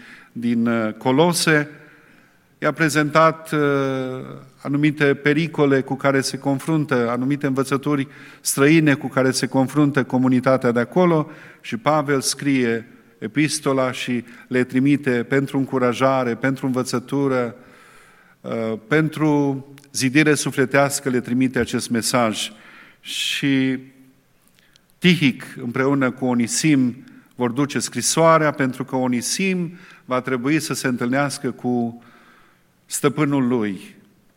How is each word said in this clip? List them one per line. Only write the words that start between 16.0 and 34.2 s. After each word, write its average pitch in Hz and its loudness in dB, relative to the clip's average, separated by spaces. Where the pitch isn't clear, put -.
pentru 135 -2
învățătură, 127 -2
uh, 113 -6
pentru 147 0
zidire 147 2
sufletească, 139 0
le 127 0
trimite 123 -2
acest 117 -2
mesaj. 117 0
Și 131 -2
Tihic 151 2
împreună 131 0
cu 123 -8
Onisim 123 0
vor 123 0
duce 131 -2
scrisoarea, 156 2
pentru 135 -2
că 135 -6
Onisim 165 -2
va 127 -2
trebui 131 -2
să 151 -6
se - -4
întâlnească 131 -2
cu 120 -4
stăpânul 143 0
lui, 104 -4